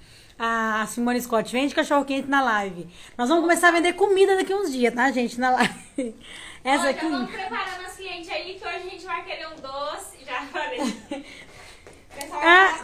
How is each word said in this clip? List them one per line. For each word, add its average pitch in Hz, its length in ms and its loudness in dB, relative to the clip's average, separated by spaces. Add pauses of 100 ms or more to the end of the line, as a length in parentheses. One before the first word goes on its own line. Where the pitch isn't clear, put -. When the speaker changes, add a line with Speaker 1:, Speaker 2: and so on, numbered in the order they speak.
(380)
Speaker 1:
A 226 520 -2
Simone 240 320 0
Scott, 220 280 0
vende 262 240 0
cachorro-quente 277 540 0
na 277 160 2
live. 196 420 -2 (320)
Nós 247 120 0
vamos 330 140 4
começar 339 260 6
a - 20 6
vender 339 220 4
comida 392 420 6
daqui 370 180 0
uns 392 200 -2
dias, 240 200 2
tá, 247 180 2
gente? 240 280 -2
Na 254 120 2
live. 240 220 4 (220)
<laughs> 240 200 -6 (460)
Essa 285 260 2
Speaker 2:
Ó, - 20 2
Speaker 1:
aqui. 285 160 -2
Speaker 2:
já 330 40 0
vamos 262 220 -4
preparando 381 540 -6
as 381 100 -14
clientes 359 340 -12
aí, 359 260 -8
que 370 120 -12
hoje 349 80 -6
a 359 40 -8 (100)
gente 370 160 -16
vai 349 180 -6
querer 320 240 -10
um 311 80 -14
doce. 277 680 -10
Já 262 220 -8
falei. 311 340 -6 (280)
Speaker 1:
<laughs> - 420 -14 (600)
Speaker 2:
O - 20 -20
pessoal 294 300 -10
Speaker 1:
Ah. 359 340 8
Speaker 2:
tá - 60 -10